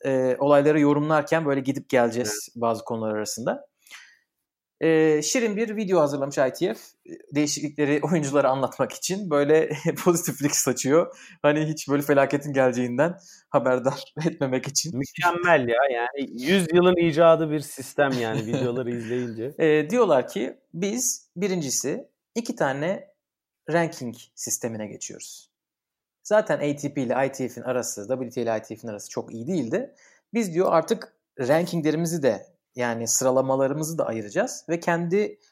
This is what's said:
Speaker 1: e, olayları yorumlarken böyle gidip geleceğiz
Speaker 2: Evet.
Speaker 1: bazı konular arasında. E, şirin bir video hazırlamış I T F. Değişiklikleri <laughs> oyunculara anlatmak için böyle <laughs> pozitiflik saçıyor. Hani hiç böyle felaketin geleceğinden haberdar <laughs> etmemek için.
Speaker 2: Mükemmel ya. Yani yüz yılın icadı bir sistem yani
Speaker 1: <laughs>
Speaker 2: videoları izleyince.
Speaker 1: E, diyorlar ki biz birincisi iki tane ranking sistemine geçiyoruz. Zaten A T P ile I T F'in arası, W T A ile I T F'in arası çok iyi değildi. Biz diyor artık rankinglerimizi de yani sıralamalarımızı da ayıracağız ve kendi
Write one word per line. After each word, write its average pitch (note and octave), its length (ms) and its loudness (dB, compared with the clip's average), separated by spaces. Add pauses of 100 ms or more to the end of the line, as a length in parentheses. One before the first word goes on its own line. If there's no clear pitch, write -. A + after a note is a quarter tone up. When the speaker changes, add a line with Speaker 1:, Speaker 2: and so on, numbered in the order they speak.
Speaker 1:
e, C3 340 2
olayları D3 420 6
yorumlarken D3 640 2
böyle C#3 140 0
gidip C3+ 280 -4
geleceğiz A#2 600 0
Speaker 2:
Evet. A#2 120 -8
Speaker 1:
bazı A2+ 220 0
konular A2 300 -4
arasında. A2+ 520 -4 (1120)
E, D#3 420 4
şirin A3+ 340 0
bir G#3+ 200 -4
video F#3 240 2
hazırlamış C#3+ 380 0
I C3 140 2
T F#3+ 220 -2
F. - 60 -12 (540)
Değişiklikleri D3 680 0
<laughs> D3 100 -4
oyunculara C#3+ 380 2
anlatmak C3 420 -2
için F#3+ 380 -6
böyle D3 400 4 (160)
<laughs> D#3 180 -2
pozitiflik D#3 520 0
saçıyor. C3+ 600 0 (260)
Hani D3+ 220 4
hiç D#3 240 -6
böyle C#3+ 140 0
felaketin C#3+ 500 2
geleceğinden B2+ 640 2 (300)
haberdar B2+ 680 0
<laughs> D#3 100 -4
etmemek C3 420 -2
için. D#3 300 -4
Speaker 2:
Mükemmel E3+ 680 2
ya. A#2 120 2 (100)
Yani B2+ 400 -4 (120)
yüz F3 300 2
yılın F3+ 240 6
icadı E3 540 4
bir D3+ 100 -2
sistem C#3 600 -2
yani A2+ 260 -2
Speaker 1:
<laughs> - 0 -
Speaker 2:
videoları A#2+ 440 -2
izleyince. A#2+ 680 -6
Speaker 1:
E, D3+ 320 2
diyorlar F#3 380 4
ki - 300 -6 (160)
biz G3+ 600 -4
birincisi F3+ 720 -4 (260)
iki A#3 220 -6
tane D3 580 -4 (580)
ranking D#3 420 -2 (200)
sistemine A2 520 -8
geçiyoruz. - 640 -16 (720)
Zaten G#3 360 2
A C#3+ 180 -2
T C#3+ 180 -6
P C#3+ 80 -2
ile B2 240 0
I C3+ 60 -4
T B2+ 160 -6
F'in A#2+ 140 -12
arası, A#2 460 -6
W B2+ 220 -4
T B2 100 -6
A - 20 -2
ile A2+ 160 -2
I G#2+ 40 -6
T A2 140 -12
F'in A#2 120 -14
arası G#2 220 -12
çok - 240 -8
iyi A2+ 120 -10
değildi. E3 480 -4 (400)
Biz G3+ 200 -2
diyor F3+ 160 2
artık E3 460 -2 (220)
rankinglerimizi D#3+ 840 0
de A2+ 240 2 (280)
yani A#2 340 -2
sıralamalarımızı C3+ 920 0
da - 80 0
ayıracağız A2+ 640 -4
ve E3+ 120 -2
kendi F3 580 0 (140)